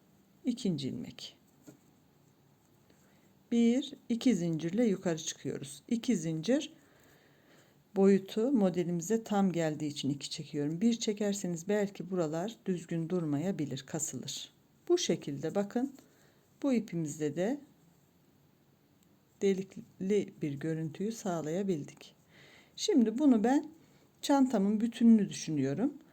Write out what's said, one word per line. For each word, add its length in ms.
İkinci 440
ilmek. 480
Bir, 420
iki 260
zincirle 500
yukarı 320
çıkıyoruz. 680
İki 300
zincir 560
boyutu 560
modelimize 720
tam 280
geldiği 360
için 220
iki 200
çekiyorum. 520
Bir 180
çekerseniz 680
belki 440
buralar 440
düzgün 440
durmayabilir, 760
kasılır. 680
Bu 80
şekilde 580
bakın, 380
bu 100
ipimizde 600
de 260
delikli 1000
bir 120
görüntüyü 580
sağlayabildik. 1040
Şimdi 420
bunu 260
ben 260
çantamın 600
bütününü 480
düşünüyorum. 640